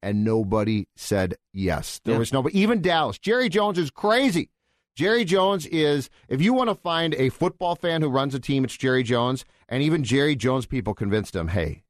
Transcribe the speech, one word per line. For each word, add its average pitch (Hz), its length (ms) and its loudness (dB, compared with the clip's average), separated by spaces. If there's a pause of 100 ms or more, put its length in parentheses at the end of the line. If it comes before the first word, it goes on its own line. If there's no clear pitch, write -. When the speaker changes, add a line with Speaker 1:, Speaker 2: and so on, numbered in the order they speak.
Speaker 1:
And 104 200 0
nobody 107 720 0
said 95 380 -2 (180)
yes. 92 520 -4
There 113 100 0
Speaker 2:
Yeah. 113 60 2
Speaker 1:
was 117 120 -2
nobody. 135 280 2
Even 214 200 2
Dallas. 160 380 0
Jerry 240 320 0
Jones 202 300 0
is 156 100 0
crazy. 214 600 0 (440)
Jerry 214 300 2
Jones 190 400 2
is, 147 460 0 (160)
if 135 160 -2
you 226 100 4
want 254 160 2
to 196 60 0
find 165 400 -2
a 131 140 2
football 175 440 -2
fan 165 300 -2
who 147 60 0
runs 135 260 0
a 135 40 -4
team, 135 240 0
it's - 140 -6
Jerry 127 240 2
Jones. 123 440 0 (220)
And 127 140 -2
even 156 220 0
Jerry 139 320 2
Jones 127 320 -2
people 107 260 -4
convinced 101 420 -2
him, 82 120 -2
"Hey, 85 420 -4